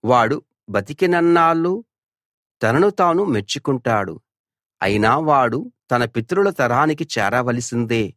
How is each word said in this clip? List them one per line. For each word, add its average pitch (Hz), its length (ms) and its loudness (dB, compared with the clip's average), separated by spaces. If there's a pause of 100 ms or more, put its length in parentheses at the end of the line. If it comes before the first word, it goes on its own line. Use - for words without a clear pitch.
వాడు 120 400 2 (260)
బతికినన్నాళ్ళు 170 1120 0 (800)
తనను 143 260 2
తాను 180 340 0
మెచ్చుకుంటాడు. 117 960 -4 (600)
అయినా 107 360 2
వాడు 143 540 0 (200)
తన 120 140 0
పితరుల 180 440 -2
తరానికి 147 540 0
చేరవలసిందే. 120 1120 -2